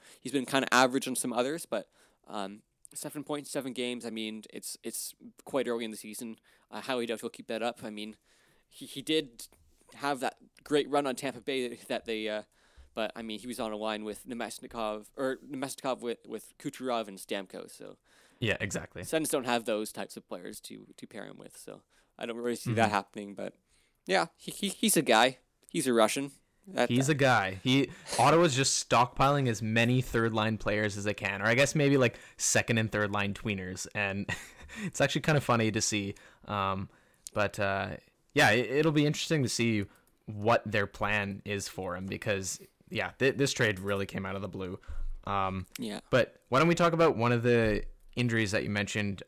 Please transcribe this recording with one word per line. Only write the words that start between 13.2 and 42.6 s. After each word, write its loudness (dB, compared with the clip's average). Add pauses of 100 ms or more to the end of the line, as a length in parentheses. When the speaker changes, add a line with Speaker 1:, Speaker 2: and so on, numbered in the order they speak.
Speaker 1:
mean, -8
he -14
was -8
on -4
a -4
line -4
with -10
Nemestikov, -6 (100)
or -2 (120)
Nemestikov -4
with, -6 (100)
with -12
Kucherov -4
and -14
Stamkos, -8
so -18 (420)
Speaker 2:
Yeah, 0
exactly. -8
Speaker 1:
Sens -2
don't 0
have 0
those -2
types -10
of -16
players -12
to, -16 (100)
to -16
pair -14
him -16
with, -20
so -18 (360)
I -8
don't -6
really -2
see -4
that 6
Speaker 2:
Mm-hmm. 2
Speaker 1:
happening, -4
but -10 (540)
yeah, 2 (120)
he, -12
he, -4
he's 2
a 6
guy. 6 (320)
He's -2
a 4
Russian. 4 (380)
That 0
Speaker 2:
He's 2
a 2
guy. 2
He, 2 (280)
Ottawa's 6
just 0
stockpiling 4
as 0
many 4
third 2
line 2
players 0
as -6
they 0
can, -2
or 2
I 4
guess 4
maybe, 6
like, 4 (200)
second 2
and 2
third 0
line 0
tweeners, -6
and -2 (320)
<laughs> -12
it's -2
actually 2
kinda 2
funny 4
to 0
see. -2 (320)
Um, -2 (460)
but, 0
uh, 0 (440)
yeah, 6
it, 4
it'll 4
be 4
interesting 0
to 2
see 2 (400)
what 2
their 0
plan -2
is -4
for -6
him, -8
because, -4 (300)